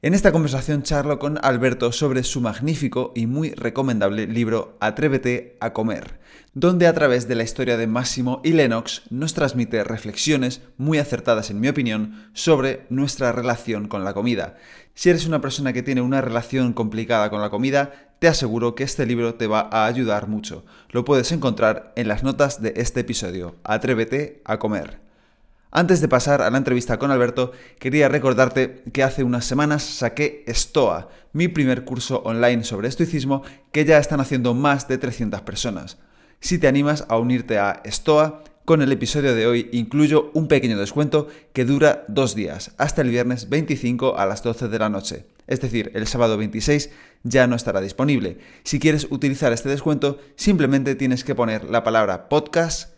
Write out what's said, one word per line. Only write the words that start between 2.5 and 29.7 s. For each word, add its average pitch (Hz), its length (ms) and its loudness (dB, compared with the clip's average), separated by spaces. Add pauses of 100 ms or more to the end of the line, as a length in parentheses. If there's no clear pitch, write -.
y 113 100 -2
muy 143 240 -2
recomendable 110 800 -2
libro 113 500 -2
Atrévete 123 840 -2
a 113 120 -4
comer, - 480 -6 (340)
donde 175 320 4
a 165 60 6
través 123 340 2
de 120 80 -2
la 113 80 0
historia 117 340 -2
de 113 120 -2
Massimo 127 560 -2
y 160 80 2
Lennox 120 580 0
nos 147 240 -4
transmite 120 480 0
reflexiones 127 800 -2 (160)
muy 151 220 0
acertadas, 117 520 0
en 101 80 -6
mi 117 80 0
opinión, 117 680 -4
sobre 135 580 0
nuestra 131 420 -2
relación 113 560 -4
con 101 160 -6
la 98 100 -4
comida. 104 420 -2 (380)
Si - 160 2
eres 165 160 2
una 160 140 0
persona 135 320 -4
que 120 100 -4
tiene 127 180 0
una 131 200 0
relación 120 540 -2
complicada 110 540 0
con 104 120 -4
la 104 100 -2
comida, 135 680 -2
te 165 80 6
aseguro 117 480 0
que 139 80 -4
este 135 200 -2
libro 117 300 -2
te 117 140 -4
va 107 240 0
a 110 140 2
ayudar 110 420 0
mucho. 104 360 -8 (260)
Lo 120 140 -2
puedes 135 280 2
encontrar 113 640 0
en 120 100 -2
las 104 160 -2
notas 135 400 -2
de 110 140 -2
este 120 240 -2
episodio, 90 640 -6
Atrévete 117 800 -2
a 110 160 -4
comer. 104 480 -6 (600)
Antes 175 300 4
de 151 80 2
pasar 143 320 4
a 110 100 2
la 127 60 0
entrevista 123 420 0
con 139 120 -2
Alberto, 123 420 0 (260)
quería 143 300 2
recordarte 131 840 0
que 139 120 -2
hace 135 200 0
unas 120 220 0
semanas 147 380 0